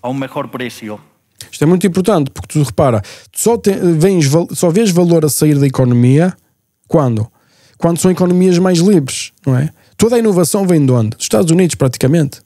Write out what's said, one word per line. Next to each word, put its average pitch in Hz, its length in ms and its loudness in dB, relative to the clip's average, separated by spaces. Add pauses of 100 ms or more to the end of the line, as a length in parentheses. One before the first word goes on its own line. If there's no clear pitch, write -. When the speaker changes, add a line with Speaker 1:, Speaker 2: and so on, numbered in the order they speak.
Speaker 1:
a 120 60 -10
un 135 100 -6
mejor 131 320 -10
precio. 113 500 -12 (500)
Speaker 2:
Isto - 140 -4
é - 20 4
muito 180 200 2
importante, 180 440 0
porque - 280 -16
tu 151 40 2
repara, 127 380 0 (300)
tu - 100 -14
só 233 180 0
te-, 196 140 0 (260)
vens 175 280 2
val-, 165 280 0
só 175 160 0
vês 208 220 0
valor 170 320 2
a 151 40 2
sair 147 300 0
da 139 80 2
economia 131 680 2 (540)
quando? 120 400 0 (520)
Quando 170 200 0
são 185 120 0
economias 180 480 2
mais 185 200 0
livres, 170 540 0 (120)
não 131 120 0
é? 147 140 -2 (260)
Toda 226 200 2
a - 20 2
inovação 196 480 0
vem 165 180 2
de 127 80 2
onde? 113 240 0
Dos - 80 -12
Estados 196 260 0
Unidos, 175 240 2
praticamente. 135 720 -2